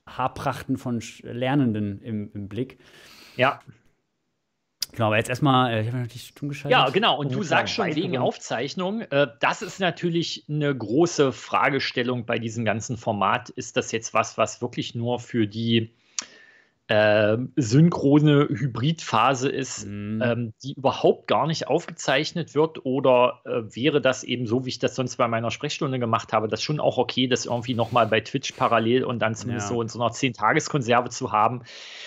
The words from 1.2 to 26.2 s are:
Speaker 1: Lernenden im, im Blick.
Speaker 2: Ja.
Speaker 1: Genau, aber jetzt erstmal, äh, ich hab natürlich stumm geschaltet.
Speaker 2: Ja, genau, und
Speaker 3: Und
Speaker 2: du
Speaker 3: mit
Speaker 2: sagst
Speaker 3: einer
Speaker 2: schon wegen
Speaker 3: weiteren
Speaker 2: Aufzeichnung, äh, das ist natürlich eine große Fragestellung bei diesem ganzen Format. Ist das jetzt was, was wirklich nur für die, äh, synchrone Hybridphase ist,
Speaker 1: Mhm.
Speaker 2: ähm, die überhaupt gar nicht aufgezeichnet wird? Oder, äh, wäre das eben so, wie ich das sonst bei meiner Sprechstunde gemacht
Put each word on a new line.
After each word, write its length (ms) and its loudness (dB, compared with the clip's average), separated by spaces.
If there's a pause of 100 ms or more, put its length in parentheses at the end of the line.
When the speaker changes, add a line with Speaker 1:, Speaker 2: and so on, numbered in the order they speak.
Speaker 1:
Lernenden 720 0
im, 300 -6
im 140 -10
Blick. 300 -8 (580)
Speaker 2:
Ja. 240 2 (1300)
Speaker 1:
Genau, 140 0
aber 100 4
jetzt 100 0
erstmal, 460 2
äh, 80 0
ich 60 -4
hab 80 -4
natürlich 320 -8
stumm 200 -12
geschaltet. 320 -8
Speaker 2:
Ja, 100 4
genau, 300 2
und 60 -2
Speaker 3:
Und 80 -2
Speaker 2:
du 60 -2
Speaker 3:
mit 100 -4
Speaker 2:
sagst 280 2
Speaker 3:
einer 120 -2
Speaker 2:
schon 80 -4
wegen 160 -2
Speaker 3:
weiteren 120 0
Speaker 2:
Aufzeichnung, 760 -4
äh, 260 2 (140)
das 200 0
ist 200 -10
natürlich 680 -2
eine 260 0
große 600 2
Fragestellung 920 0
bei 140 -2
diesem 240 -6
ganzen 320 -2
Format. 540 0
Ist 260 -12
das 160 0
jetzt 220 -6
was, 240 0
was 240 -2
wirklich 340 -6
nur 240 -2
für 260 0
die, 460 0 (960)
äh, 500 6 (200)
synchrone 920 6
Hybridphase 1000 0
ist, 360 -6
Speaker 1:
Mhm. 380 -6
Speaker 2:
ähm, 300 -2 (100)
die 100 -8
überhaupt 540 0
gar 180 2
nicht 220 -2
aufgezeichnet 880 -2
wird? 300 0
Oder, 580 4
äh, 320 -6
wäre 240 2
das 240 0
eben 240 -4
so, 160 0
wie 60 -8
ich 100 -8
das 160 -2
sonst 220 -4
bei 100 4
meiner 240 -2
Sprechstunde 480 -4
gemacht 320 -2